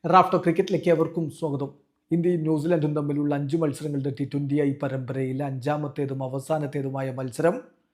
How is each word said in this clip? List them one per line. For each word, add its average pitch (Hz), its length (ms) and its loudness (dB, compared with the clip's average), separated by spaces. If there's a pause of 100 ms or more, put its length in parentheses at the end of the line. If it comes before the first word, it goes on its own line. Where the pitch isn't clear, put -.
റാഫ്റ്റോ 180 340 6
ക്രിക്കറ്റിലേക്ക് 175 520 2
ഏവർക്കും 160 400 2
സ്വാഗതം. 139 380 -4 (420)
ഇന്ത്യയും 170 300 2
ന്യൂസിലൻഡും 156 560 2
തമ്മിലുള്ള 147 380 0
അഞ്ച് 143 220 -2
മത്സരങ്ങളുടെ 147 640 -2
ടി 143 40 0
ട്വൻ്റി 143 300 -2
ഐ 143 280 2
പരമ്പരയിലെ 131 640 -4
അഞ്ചാമത്തേതും 135 760 -4
അവസാനത്തേതുമായ 135 880 -4
മത്സരം 131 500 0 (340)